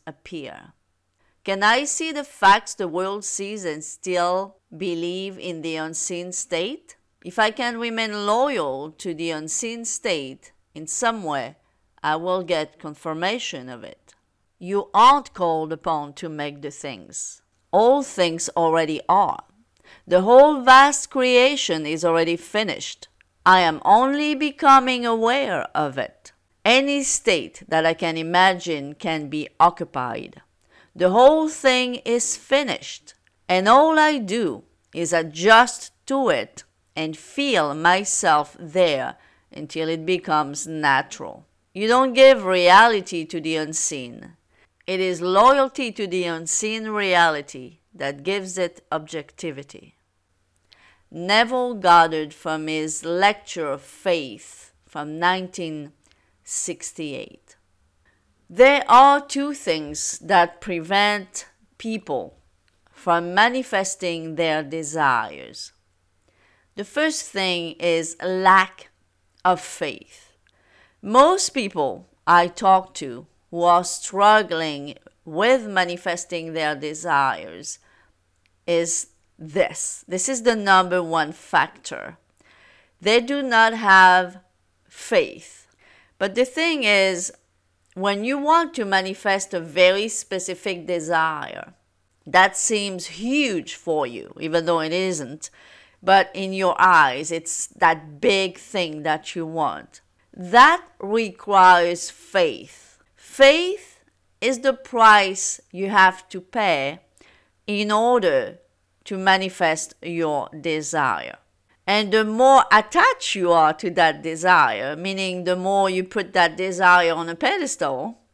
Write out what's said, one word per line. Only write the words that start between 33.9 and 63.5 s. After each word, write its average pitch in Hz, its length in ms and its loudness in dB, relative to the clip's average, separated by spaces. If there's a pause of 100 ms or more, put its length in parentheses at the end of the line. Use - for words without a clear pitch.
I 302 200 2
do 190 440 -4 (320)
is 160 180 -6
adjust 175 800 2 (160)
to 269 220 -2
it 127 340 -4 (320)
and 160 220 -8
feel 202 580 -4
myself 165 840 0
there 151 560 -2 (340)
until 160 380 -10
it 160 180 -8
becomes 156 600 -4
natural. 143 800 -4 (240)
You 202 160 -6
don't 254 240 2
give 254 320 8
reality 185 800 4
to 165 160 -10
the 160 160 -4
unseen. 139 800 -8 (500)
It 185 140 -4
is 180 200 -4
loyalty 247 680 4
to 202 160 -8
the 180 200 -4
unseen 214 600 -6
reality 170 920 -2 (120)
that 143 300 -10
gives 190 340 -8
it 175 360 -8
objectivity. 151 1040 -12 (1120)
Neville 233 640 -2
Goddard, 165 580 4
from 156 360 -8
his 156 360 -6
lecture 175 720 -2
Faith - 920 -8 (160)
from 151 320 -12
nineteen 170 720 -6 (540)
sixty-eight. - 1120 -12 (960)
There 262 380 4
are 277 380 8
two 285 280 -6
things 156 640 -6
that 175 420 0
prevent 196 840 -4 (320)
people 143 580 -10 (540)
from 175 440 -4
manifesting 190 1000 -2